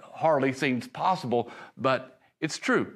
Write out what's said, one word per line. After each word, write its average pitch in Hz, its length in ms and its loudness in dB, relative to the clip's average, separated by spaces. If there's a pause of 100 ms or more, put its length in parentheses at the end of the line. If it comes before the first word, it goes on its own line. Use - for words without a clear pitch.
(140)
hardly 139 400 2
seems 127 340 -2
possible, 143 640 0 (240)
but - 440 -2 (200)
it's 160 180 -4
true. 190 380 0